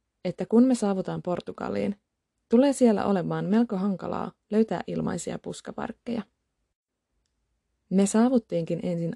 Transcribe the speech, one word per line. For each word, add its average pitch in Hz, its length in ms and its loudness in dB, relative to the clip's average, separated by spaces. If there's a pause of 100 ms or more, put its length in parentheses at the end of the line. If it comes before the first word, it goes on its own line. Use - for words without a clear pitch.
(260)
että 180 200 -4
kun 226 180 6
me 254 120 4
saavutaan 185 460 -2
Portugaliin, 202 760 -4 (540)
tulee 269 240 6
siellä 233 320 4
olemaan 165 400 -2
melko 220 320 2
hankalaa 185 540 -4 (200)
löytää 214 360 0
ilmaisia 170 520 -6
puskaparkkeja. - 800 -8 (1700)
Me 190 160 2
saavuttiinkin 208 800 0
ensin 170 320 -4